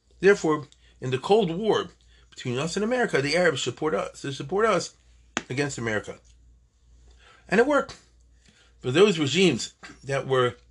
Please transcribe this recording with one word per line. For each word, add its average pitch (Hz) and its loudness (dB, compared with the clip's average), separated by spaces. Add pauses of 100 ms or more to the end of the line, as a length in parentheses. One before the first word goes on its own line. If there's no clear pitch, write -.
(200)
Therefore, 160 2 (320)
in 127 -6
the 127 0
Cold 196 2
War 165 -2 (420)
between 123 -6
us 160 -6
and 202 -2
America, 226 0
the 143 -2
Arabs 165 2
support 117 -4
us, - -6
they 139 -8
support 156 -2
us 196 0 (560)
against 135 -4
America. 107 -4 (1300)
And 190 4
it 254 4
worked. 285 0 (840)
For 127 -4
those 180 4
regimes 151 0 (300)
that 135 -4
were 127 2 (140)